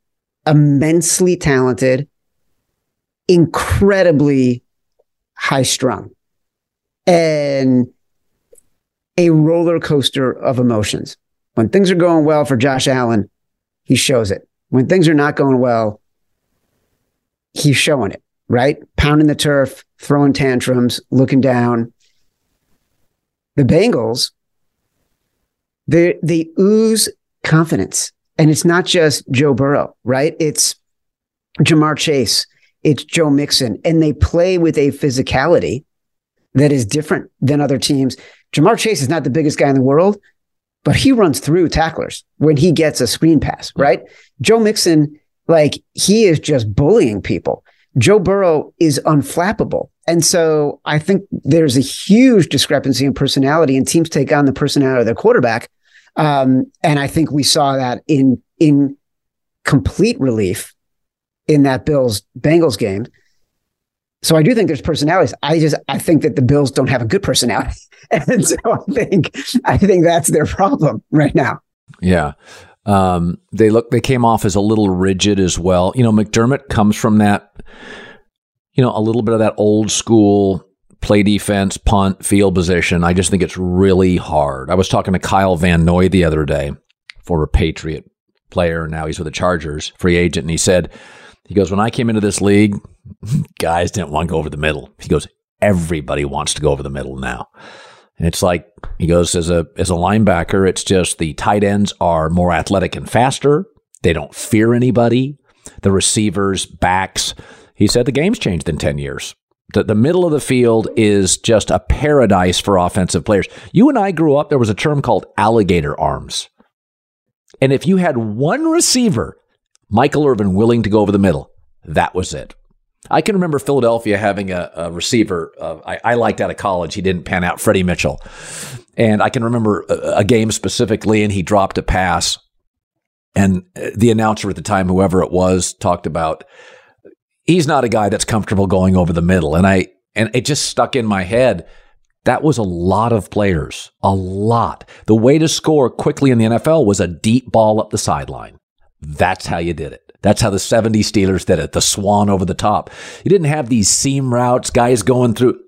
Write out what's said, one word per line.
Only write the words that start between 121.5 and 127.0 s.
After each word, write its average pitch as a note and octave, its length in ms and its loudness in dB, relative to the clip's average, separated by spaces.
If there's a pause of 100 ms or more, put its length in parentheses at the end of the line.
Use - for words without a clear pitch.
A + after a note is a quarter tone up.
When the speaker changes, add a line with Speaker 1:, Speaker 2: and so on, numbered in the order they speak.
Speaker 2:
that D#2+ 300 -2
was F2+ 200 -6
it. C2+ 220 -14 (540)
I D3+ 120 0
can G3+ 140 -2
remember E3 240 -2
Philadelphia A#2 580 0
having G2 340 -4
a, F2 240 -8
a E2+ 160 -8
receiver, E2+ 680 -2
uh, D#2+ 260 -10
I, F2 180 -10
I A#2 100 0
liked A2+ 260 0
out F#2+ 120 -2
of E2 60 -10
college. F2 360 -4
He G2+ 80 -10